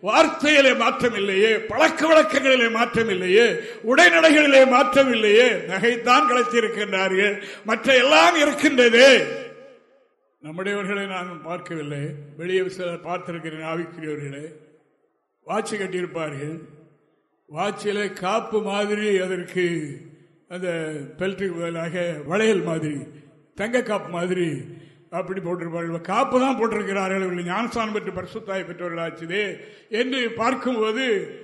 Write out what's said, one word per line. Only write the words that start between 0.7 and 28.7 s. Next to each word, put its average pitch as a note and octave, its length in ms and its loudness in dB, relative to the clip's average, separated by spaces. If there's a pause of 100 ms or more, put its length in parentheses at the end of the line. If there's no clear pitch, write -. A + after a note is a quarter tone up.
மாற்றம் A#3+ 360 0
இல்லையே, G3+ 440 2
பழக்க D4 480 0
வழக்கங்களிலே C4 640 4
மாற்றம் A3+ 380 0
இல்லையே, F#3 520 2 (280)
உடைநடைகளிலே D4+ 760 6
மாற்றம் C4 460 4
இல்லையே. A3 360 6
நகைத்தான் A#3 800 2
கலைத்திருக்கின்றார்கள், G#3 1120 0 (220)
மற்ற A3 300 0
எல்லாம் D#4 420 6
இருக்கின்றதே. C4 880 6 (1160)
நம்முடையவர்களை G3 640 -4
நான் F3+ 360 -10
பார்க்கவில்லை, D3+ 640 -8 (300)
வெளியே F#3 320 -2
சிலர் E3+ 360 -8
பார்த்திருக்கிறேன். E3 600 -8
ஆவிக்குரியவர்களே, D#3 800 -8 (1040)
வாட்சி G#3+ 300 -6
கட்டியிருப்பார்கள், E3 840 -8 (1000)
வாட்சியிலே G#3 560 -4
காப்பு G#3+ 500 -4
மாதிரி, G#3 560 -2
அதற்கு F3 760 -4 (520)
அந்த F3+ 200 -8 (500)
பெல்ட்டுக்கு F#3 400 -4
பதிலாக E3+ 560 -6 (120)
வளையல் G3+ 360 0
மாதிரி, D#3+ 320 -4 (600)
தங்க A#3+ 280 -2
காப்பு G#3+ 260 -4
மாதிரி F3 420 -2 (680)
அப்படி F#3 220 -6
போட்டிருப்பார்கள். E3+ 680 -8
காப்பு B3+ 320 0
தான் C4 160 0
போட்டிருக்கிறார்கள், G3 680 -2
இவர்கள் F3+ 260 -6
ஞானஸ்நானம் A3 460 -4
பெற்று F#3+ 220 -6
பரிசுத்தாய் F#3+ 500 -10
பெற்றவர்களாச்சுதே E3 760 -6 (580)